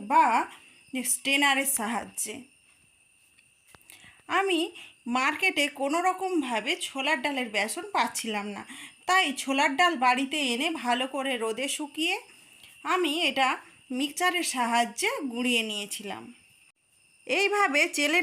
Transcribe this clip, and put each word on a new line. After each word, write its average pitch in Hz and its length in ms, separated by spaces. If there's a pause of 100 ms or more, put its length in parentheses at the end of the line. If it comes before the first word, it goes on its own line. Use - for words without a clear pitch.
(120)
বা 311 140 (840)
স্ট্রেনারের 277 680
সাহায্যে। 214 580 (2000)
আমি 381 200 (580)
মার্কেটে 302 480 (160)
কোনো 277 160 (100)
রকমভাবে 320 640 (160)
ছোলার 277 360
ডালের 269 340
বেসন 220 280 (100)
পাচ্ছিলাম 220 500 (100)
না, 214 80 (440)
তাই 370 180 (160)
ছোলার 277 380
ডাল 349 140 (120)
বাড়িতে 262 320 (160)
এনে 269 140 (160)
ভালো 247 300
করে 269 200 (100)
রোদে 226 320
শুকিয়ে 311 400 (760)
আমি 349 200 (160)
এটা 262 200 (480)
মিক্সচারের 339 580
সাহায্যে 233 540 (220)
গুঁড়িয়ে 240 380
নিয়েছিলাম। 202 540 (1040)
এইভাবে 381 540 (160)
চেলে 294 260